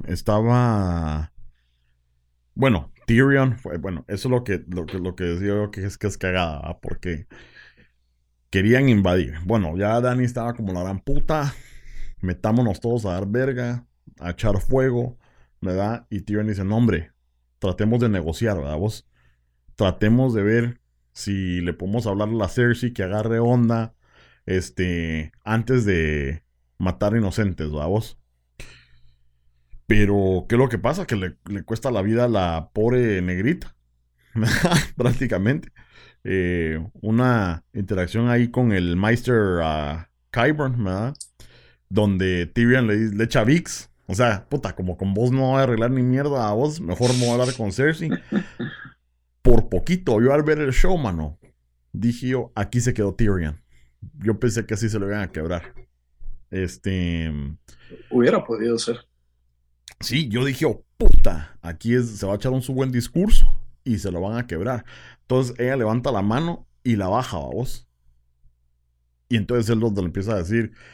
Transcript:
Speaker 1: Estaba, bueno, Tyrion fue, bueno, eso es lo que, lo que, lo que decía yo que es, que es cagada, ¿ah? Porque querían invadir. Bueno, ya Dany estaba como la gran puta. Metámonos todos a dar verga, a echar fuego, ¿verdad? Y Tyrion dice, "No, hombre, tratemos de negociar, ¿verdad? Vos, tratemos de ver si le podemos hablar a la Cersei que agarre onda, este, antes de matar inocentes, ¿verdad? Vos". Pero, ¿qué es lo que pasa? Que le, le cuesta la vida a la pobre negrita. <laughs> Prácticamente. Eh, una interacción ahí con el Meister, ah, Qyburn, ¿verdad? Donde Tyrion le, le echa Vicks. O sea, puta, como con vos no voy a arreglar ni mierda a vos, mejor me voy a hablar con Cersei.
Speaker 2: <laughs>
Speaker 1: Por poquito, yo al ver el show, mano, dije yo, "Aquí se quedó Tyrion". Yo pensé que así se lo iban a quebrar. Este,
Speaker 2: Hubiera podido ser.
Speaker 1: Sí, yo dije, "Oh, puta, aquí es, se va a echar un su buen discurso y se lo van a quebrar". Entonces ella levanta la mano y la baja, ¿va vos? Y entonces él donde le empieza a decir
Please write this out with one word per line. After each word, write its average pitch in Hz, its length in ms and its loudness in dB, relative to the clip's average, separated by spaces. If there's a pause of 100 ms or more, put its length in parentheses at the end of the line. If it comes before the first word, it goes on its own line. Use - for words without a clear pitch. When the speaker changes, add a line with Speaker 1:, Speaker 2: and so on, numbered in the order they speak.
Speaker 1:
Estaba, 98 1300 -2 (1200)
bueno, 117 380 0 (140)
Tyrion 131 520 4
fue, 87 200 -10
bueno, 82 300 -8
eso 101 200 -6
es 127 40 0
lo 123 120 0
que, 92 240 -4
lo 90 180 -8
que, 95 120 -8
lo 90 180 -6
que 92 80 -6
decía 87 240 -4
yo 104 220 -2
que 98 140 -10
es, 98 140 -8
que - 80 -6
es 95 120 -4
cagada, 90 460 -4
¿ah? 78 160 -10
Porque - 460 -8 (1200)
querían 117 380 4
invadir. 92 460 2 (100)
Bueno, 90 320 -2
ya 104 240 0
Dany 123 240 -2
estaba 120 300 -6
como 101 180 -8
la 87 100 -6
gran 92 180 -6
puta. 143 540 0 (680)
Metámonos 107 600 0
todos 117 260 -2
a 92 80 -2
dar 95 120 -4
verga, 123 600 -4 (340)
a 87 100 -8
echar 101 300 0
fuego, 123 580 0 (420)
¿verdad? 98 500 -4
Y 101 120 -6
Tyrion 107 260 -4
dice, 98 160 -4
"No, 104 120 0
hombre, 113 360 0 (460)
tratemos 107 420 0
de 120 80 2
negociar, 95 500 -2
¿verdad? 73 200 -6
Vos, 107 280 -6 (680)
tratemos 113 580 2
de 104 100 0
ver 117 360 0 (320)
si 92 500 -4
le 85 120 -4
podemos 98 320 -4
hablar 104 240 -2
a - 20 -2
la 107 160 -2
Cersei 120 460 0
que - 100 -6
agarre 107 360 -2
onda, 117 540 2 (520)
este, 85 840 -4 (120)
antes 117 420 0
de 78 580 -2 (340)
matar 104 380 -2
inocentes, 95 560 -2
¿verdad? 76 160 -6
Vos". 107 300 -4 (1700)
Pero, 98 600 2
¿qué 117 80 2
es - 20 6
lo 131 100 4
que 113 100 -4
pasa? 160 280 -2
Que 117 100 -4
le, 92 200 -8 (100)
le 98 160 -8
cuesta 113 280 -6
la 107 120 -2
vida 113 220 0
a 123 40 2
la 87 440 -2
pobre 113 500 0
negrita. 95 520 -4 (600)
<laughs> 147 640 0
Prácticamente. 120 760 -2 (520)
Eh, 87 600 -2 (180)
una 110 680 0
interacción 98 560 -2
ahí 120 220 2
con 120 220 0
el 87 240 0
Meister, 107 640 0
ah, 78 480 -6 (200)
Qyburn, 131 540 -2
¿verdad? 101 300 -4 (760)
Donde 92 580 0
Tyrion 120 420 2
le, 104 80 2 (140)
le 104 140 -2
echa 117 200 0
Vicks. - 460 -2 (160)
O 92 80 -6
sea, 110 340 0
puta, 123 280 -6
como 90 200 -6
con 95 180 -2
vos 120 180 2
no 135 100 2 (100)
voy 135 80 2
a 135 40 4
arreglar 120 280 2
ni 131 100 0
mierda 127 460 0
a 104 40 0
vos, 151 280 -2
mejor 113 340 0
me 127 60 2
voy 120 100 2
a - 40 2
hablar 123 220 0
con 104 160 -4
Cersei. 156 380 -2 (200)
Speaker 2:
<laughs> - 1120 -10
Speaker 1:
Por 123 260 8
poquito, 117 520 0
yo 127 120 4
al 151 100 2
ver 151 160 0
el 139 140 -2
show, 180 260 6
mano, 82 400 -4 (540)
dije 127 360 -2
yo, 127 280 -4
"Aquí 110 240 -2
se 123 140 0
quedó 98 200 -2
Tyrion". 87 480 0 (560)
Yo 104 220 -2
pensé 117 260 -2
que 110 80 -4
así 104 140 -2
se 90 100 -4
lo 98 80 -4
iban 104 160 -4
a 90 100 -8
quebrar. 82 420 -8 (760)
Este, 87 840 -4 (760)
Speaker 2:
Hubiera 127 360 2
podido 117 340 -4
ser. - 280 -8 (920)
Speaker 1:
Sí, 139 280 -4
yo 120 160 -2
dije, 143 220 -2
"Oh, - 180 -4 (140)
puta, 87 640 10
aquí 85 320 -2
es, 123 140 2 (100)
se 98 80 -6
va 98 80 -2
a - 20 0
echar 127 160 -2
un 131 100 -2
su 131 120 -8
buen 131 180 -2
discurso 185 540 10 (380)
y 113 140 -2
se 98 120 -6
lo 85 100 -6
van 104 180 -6
a 120 80 -8
quebrar". 113 380 -6 (380)
Entonces 127 360 -2
ella 127 180 -2
levanta 123 360 -2
la 98 100 -2
mano 143 460 -4 (140)
y 117 140 0
la 98 120 -2
baja, 107 300 -4
¿va 69 80 -8
vos? 90 420 -8 (1400)
Y 120 80 0
entonces 113 340 -2
él 113 100 2
donde 104 220 -2
le 90 40 -4
empieza 98 280 -4
a 101 40 -2
decir 107 340 -2 (220)